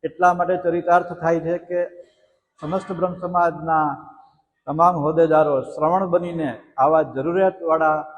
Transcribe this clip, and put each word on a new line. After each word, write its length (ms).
એટલા 300
માટે 240
ચરિતાર્થ 560
થાય 260
છે 180
કે 300
સમસ્ત 300
બ્રહ્મ 240
સમાજના 960
તમામ 300
હોદ્દેદારો 680
શ્રવણ 440
બનીને 560
આવા 240
જરૂરિયાતવાળા 1040